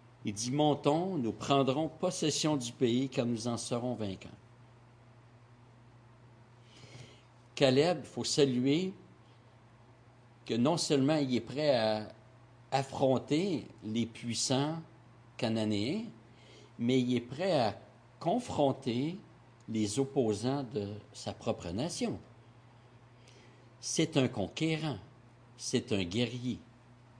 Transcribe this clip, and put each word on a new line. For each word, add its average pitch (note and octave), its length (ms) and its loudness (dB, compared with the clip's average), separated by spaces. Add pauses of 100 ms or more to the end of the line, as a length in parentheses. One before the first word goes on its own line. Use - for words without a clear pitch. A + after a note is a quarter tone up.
(240)
Il A2 80 -2
dit, « A2+ 200 -6
Montons, D3+ 680 2
nous A2+ 140 0
prendrons C#3 560 2
possession D#3 680 0
du A#2+ 160 -6
pays, B2+ 360 2
car C3 180 0
nous A#2 200 -2
en A#2 100 -2
serons A#2+ 380 -4
vainqueurs. » F#2+ 380 -8 (3250)
Caleb, D3 480 6
il - 40 -14
faut - 180 -8
saluer C#3+ 680 2 (1500)
que A#2+ 80 -2
non C3+ 220 4
seulement D3 400 2
il C3+ 180 0
est A2 60 2
prêt C#3 360 0
à G#2+ 320 0 (640)
affronter C3+ 960 0 (180)
les A2 220 -2
puissants C3 680 -2 (600)
cananéens, A2 680 0 (760)
mais B2+ 220 2
il B2 160 0
est A#2 40 0
prêt E3 380 -2
à A2 180 2 (440)
confronter D3 1000 0 (500)
les A2 300 0
opposants C3 680 0 (100)
de G2+ 140 -4 (240)
sa - 200 -10
propre G#2 360 -4
nation. D#3+ 500 -4 (1600)
C'est - 360 -2
un C3 120 4
conquérant, D3+ 680 -4 (580)
c'est - 360 -2
un G2 100 2
guerrier, A#2+ 560 -4 (600)